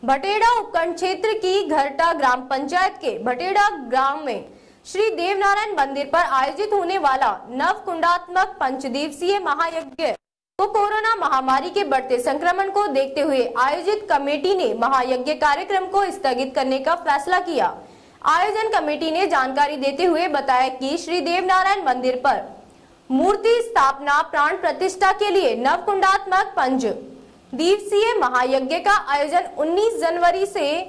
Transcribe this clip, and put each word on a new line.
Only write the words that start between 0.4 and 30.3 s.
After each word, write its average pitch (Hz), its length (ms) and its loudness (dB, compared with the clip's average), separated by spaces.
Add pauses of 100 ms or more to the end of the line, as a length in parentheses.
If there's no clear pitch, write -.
उपखंड 339 360 -2
क्षेत्र 370 380 -2
की 381 340 0
घरटा 302 460 2
ग्राम 254 280 2
पंचायत 311 600 -2
के 226 220 -4
बटेड़ा 370 460 2
ग्राम 277 560 -2
में 208 200 -6 (400)
श्री 427 240 0
देवनारायण 403 640 0
मंदिर 277 420 -2
पर 330 60 4
आयोजित 294 540 0
होने 381 240 0
वाला 269 420 2 (100)
नव 294 360 -2
कुंडात्मक 349 720 0
पंच 269 260 -4
दिवसीय 302 540 -2
महायज्ञ 320 680 -4 (540)
को 392 80 4
कोरोना 427 480 0
महामारी 277 540 0
के 403 140 0
बढ़ते 262 360 0
संक्रमण 339 500 0
को 403 180 0
देखते 269 340 0
हुए 269 380 0
आयोजित 339 500 0
कमेटी 294 460 0
ने 269 180 0
महायज्ञ 254 600 0
कार्यक्रम 349 540 0
को 392 240 2
स्थगित 262 440 -2
करने 262 240 0
का 311 160 0
फैसला 339 440 0
किया। 277 360 -2 (500)
आयोजन 415 440 2
कमेटी 311 420 0
ने 359 160 2
जानकारी 285 500 0
देते 277 280 0
हुए 339 220 2
बताया 269 420 2
कि 262 280 -4
श्री 339 240 -4
देवनारायण 370 640 0
मंदिर 254 300 0
पर 247 260 0 (680)
मूर्ति 403 520 2
स्थापना 285 600 2
प्राण 320 360 0
प्रतिष्ठा 370 540 0
के 415 180 0
लिए 330 260 2
नवकुंडात्मक 381 1040 0
पंच 262 280 0 (680)
दिवसीय 403 680 2
महायज्ञ 262 600 0
का 403 160 4 (140)
आयोजन 294 380 0 (100)
उन्नीस 349 440 0
जनवरी 349 440 0